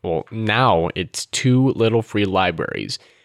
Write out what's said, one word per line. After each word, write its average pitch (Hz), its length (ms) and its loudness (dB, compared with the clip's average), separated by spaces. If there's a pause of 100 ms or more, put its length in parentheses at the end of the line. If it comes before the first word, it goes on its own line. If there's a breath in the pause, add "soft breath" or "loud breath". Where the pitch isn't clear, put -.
well, 82 260 -2
now 110 640 0
it's - 340 -8
two 131 500 2
little 113 240 2
free 104 240 -2
libraries. 90 760 -2 (260 soft breath)